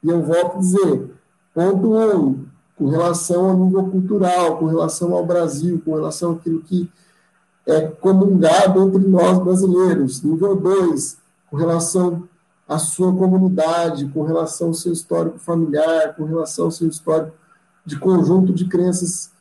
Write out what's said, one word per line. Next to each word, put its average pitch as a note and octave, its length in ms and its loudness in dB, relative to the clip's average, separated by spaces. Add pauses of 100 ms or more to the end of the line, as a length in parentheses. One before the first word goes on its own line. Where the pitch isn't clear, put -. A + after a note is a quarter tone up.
E D#3+ 60 0
eu E3+ 120 0
volto F3 340 0
a G3 40 -6
dizer, F#3 500 0 (440)
ponto F#3+ 400 0
um, G3 500 0 (320)
com C#3+ 120 -2
relação F3 600 0
ao F#3 80 2
nível F#3 280 2
cultural, F#3 720 0
com D#3 80 -2
relação D#3+ 480 -2
ao F3 100 0
Brasil, E3+ 580 -2
com D#3+ 120 -4
relação D#3 380 -4
àquilo E3 280 -4
que F3+ 300 -4 (760)
é D#3 180 2
comungado F#3+ 1000 4
entre F#3+ 240 2
nós F#3 320 4
brasileiros. F3+ 840 2
Nível D#3+ 340 0
dois, E3+ 600 -2 (300)
com C#3+ 80 -10
relação E3+ 680 -2 (440)
à D3+ 80 -4
sua F#3 380 0
comunidade, E3+ 920 0
com D3+ 160 -4
relação E3 440 -2
ao E3 60 -2
seu E3+ 180 -6
histórico E3 460 -4
familiar, D#3+ 800 0
com D#3 80 -6
relação E3 400 -4
ao E3 80 0
seu E3 160 -2
histórico D#3+ 480 -4 (500)
de - 120 -10
conjunto F#3 540 4
de F3+ 140 -2
crenças F3+ 640 -2 (100)